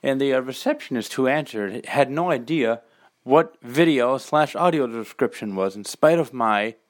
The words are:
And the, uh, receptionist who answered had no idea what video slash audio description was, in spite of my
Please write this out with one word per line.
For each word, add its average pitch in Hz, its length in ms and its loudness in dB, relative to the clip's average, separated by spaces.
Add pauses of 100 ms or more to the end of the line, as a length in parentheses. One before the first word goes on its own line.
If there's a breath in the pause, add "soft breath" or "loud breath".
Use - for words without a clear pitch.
And 135 180 -2
the, 139 120 2
uh, 131 80 4
receptionist 131 720 -4
who 131 120 0
answered 117 600 -4
had 135 240 0
no 170 200 -2
idea 120 500 0 (440 soft breath)
what 156 380 2
video 131 560 2
slash 151 360 0
audio 165 320 2
description 113 680 -4
was, 95 220 -2
in 104 80 -14
spite 165 340 2
of 147 140 -4
my 110 440 0 (140)